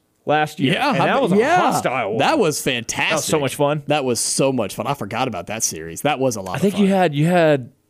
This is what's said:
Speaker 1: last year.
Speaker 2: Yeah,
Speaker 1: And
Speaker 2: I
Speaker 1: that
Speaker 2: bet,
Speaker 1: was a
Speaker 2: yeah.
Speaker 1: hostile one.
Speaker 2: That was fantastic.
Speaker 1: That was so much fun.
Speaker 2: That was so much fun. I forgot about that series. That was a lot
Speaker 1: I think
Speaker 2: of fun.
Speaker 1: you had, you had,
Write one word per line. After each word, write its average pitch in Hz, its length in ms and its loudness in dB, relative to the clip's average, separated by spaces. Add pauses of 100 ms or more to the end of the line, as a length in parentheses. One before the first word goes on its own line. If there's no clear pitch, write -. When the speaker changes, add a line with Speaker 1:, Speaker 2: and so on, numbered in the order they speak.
(260)
Speaker 1:
last 151 340 0
year. 139 140 0
Speaker 2:
Yeah, 247 200 0
Speaker 1:
And 175 100 0
Speaker 2:
I - 20 2
Speaker 1:
that 185 80 2
Speaker 2:
bet, 269 80 2
Speaker 1:
was 196 120 0
a 202 40 4
Speaker 2:
yeah. 294 200 4
Speaker 1:
hostile 131 540 0
one. 113 60 -4
Speaker 2:
That 254 220 2
was 160 200 0
fantastic. 143 500 -2
Speaker 1:
That 160 80 0
was 139 80 -4
so 156 140 0
much 135 160 -2
fun. 147 300 0
Speaker 2:
That 147 180 0
was 123 160 0
so 135 320 0
much 110 220 -2
fun. 107 140 -6
I 139 80 -2
forgot 110 320 -4
about 90 200 -8
that 110 140 -6
series. 82 400 -6
That 139 160 0
was 127 200 0
a 98 40 -8
lot 92 140 -8
Speaker 1:
I - 40 -4
think 190 140 0
Speaker 2:
of 190 60 -4
fun. 196 80 4
Speaker 1:
you 196 60 4
had, 180 200 2
you 143 140 2
had, 156 440 2 (180)